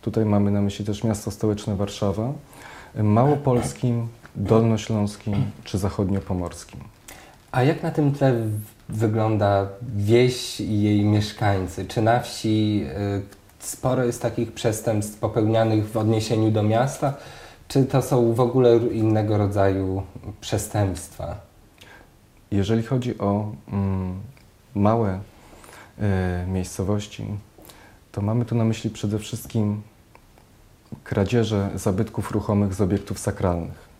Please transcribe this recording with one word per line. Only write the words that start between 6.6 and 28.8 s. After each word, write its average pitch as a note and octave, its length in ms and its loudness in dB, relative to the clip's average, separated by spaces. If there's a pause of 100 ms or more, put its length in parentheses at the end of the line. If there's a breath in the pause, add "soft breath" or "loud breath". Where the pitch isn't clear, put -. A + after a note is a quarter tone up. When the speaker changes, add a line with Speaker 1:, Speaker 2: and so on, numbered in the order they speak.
Speaker 2:
A B2+ 120 2
jak D#3 200 2
na E3 80 -2
tym D3 220 2
tle C3+ 200 2
w-, A2 260 -2 (300)
wygląda G#2+ 760 2 (280)
wieś A#2 680 2
i G#2+ 200 0
jej G#2 240 4
mieszkańcy? G2+ 800 0
Czy A#2 160 -2
na A2+ 180 6
wsi, G#2+ 680 0
y, G2+ 540 -4 (200)
sporo B2+ 440 -2
jest B2 180 -2
takich A#2 300 -4
przestępstw G#2+ 680 -2
popełnianych A2 720 2
w - 80 -4
odniesieniu A2 540 2
do G#2+ 120 2
miasta? B2+ 500 0 (540 loud breath)
Czy C3+ 180 2
to C3+ 160 2
są A#2+ 320 2
w A2+ 60 -2
ogóle A#2+ 380 6
innego A2 600 2
rodzaju G2 680 2 (380)
przestępstwa? G2 960 -4 (1160 loud breath)
Speaker 1:
Jeżeli G2+ 320 0
chodzi B2 340 -2
o, G2+ 340 0 (200)
mm, F#2+ 480 -2 (560)
małe, G2+ 440 2 (1200 loud breath)
y, F2+ 40 -6
miejscowości, F#2+ 800 -4 (840 loud breath)
to G2 100 -6
mamy A2 240 0
tu A#2 100 -4
na A#2 100 2
myśli A2 240 0